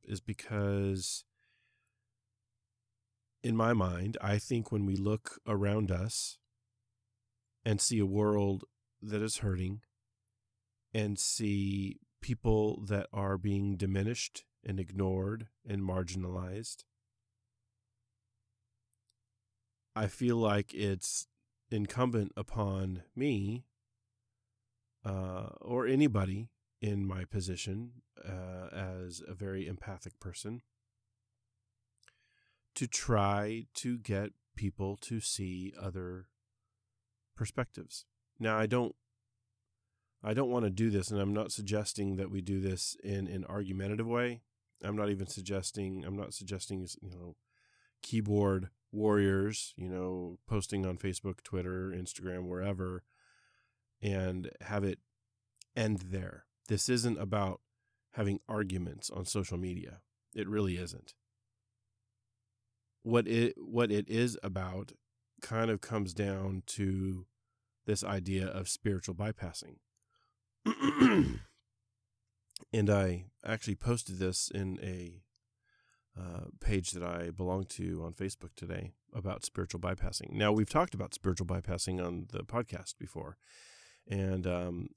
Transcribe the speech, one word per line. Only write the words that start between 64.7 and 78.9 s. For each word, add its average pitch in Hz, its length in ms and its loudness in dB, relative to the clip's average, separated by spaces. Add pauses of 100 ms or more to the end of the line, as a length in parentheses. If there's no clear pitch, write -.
kind 113 300 2
of 104 100 2
comes 101 320 -2
down 95 540 0
to 95 580 -2 (600)
this 107 180 0
idea 95 440 0
of 92 200 -4
spiritual 95 480 -2
bypassing. 104 640 -6 (880)
<clears throat> 240 720 6 (1300)
And 107 160 4
I 92 360 4 (200)
actually 107 300 -2
posted 117 420 -2
this 92 320 0
in 95 340 -2
a, 90 380 -10 (1000)
uh, 90 260 -8 (140)
page 98 320 4
that 87 120 -4
I 87 260 -2
belong 92 360 0
to 87 380 -4
on 85 100 -6
Facebook - 420 -6
today 92 380 -8 (200)